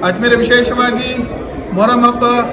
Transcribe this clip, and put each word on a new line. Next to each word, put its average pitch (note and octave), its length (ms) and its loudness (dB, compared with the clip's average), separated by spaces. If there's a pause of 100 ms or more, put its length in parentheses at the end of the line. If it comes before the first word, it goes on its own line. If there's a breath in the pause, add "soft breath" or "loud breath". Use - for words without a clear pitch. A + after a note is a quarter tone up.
ಆದ್ಮೇಲೆ A3 320 2
ವಿಶೇಷವಾಗಿ A#3+ 720 0 (600)
ಮೊಹರಂ A3+ 300 2
ಹಬ್ಬ A#3+ 220 2 (280)